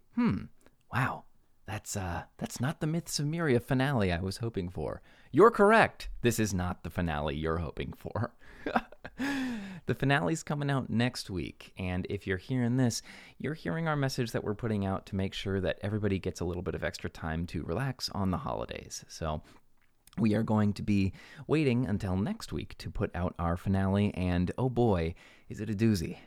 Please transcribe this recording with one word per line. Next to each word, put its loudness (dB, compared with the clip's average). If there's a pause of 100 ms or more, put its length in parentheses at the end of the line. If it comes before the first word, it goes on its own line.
(160)
"Hmm, 0 (480)
wow, -2 (400)
that's, -8
uh, -4 (140)
that's -6
not -2
the -2
Myths -2
of 0
Myria 4
finale 2
I 0
was -4
hoping -4
for." -6 (280)
You're 8
correct. 6 (140)
This 4
is 2
not -2
the -6
finale -2
you're 0
hoping -4
for. -6 (320)
<laughs> -4 (1120)
The -4
finale's -2
coming -4
out -2
next -2
week, -8
and -4
if -6
you're 0
hearing -2
this, 2 (360)
you're -6
hearing -4
our 0
message 0
that -2
we're -2
putting 0
out -2
to -8
make 0
sure -2
that 0
everybody 0
gets -4
a 0
little -2
bit -4
of -4
extra -4
time -4
to -4
relax -4
on 0
the 0
holidays. -6
So -4 (760)
we 4
are 2
going 4
to -6
be 4 (340)
waiting 4
until 0
next -2
week -6
to -8
put -2
out -2
our 2
finale, 2
and 2
oh 2
boy, 2 (340)
is -12
it -6
a -2
doozy. 2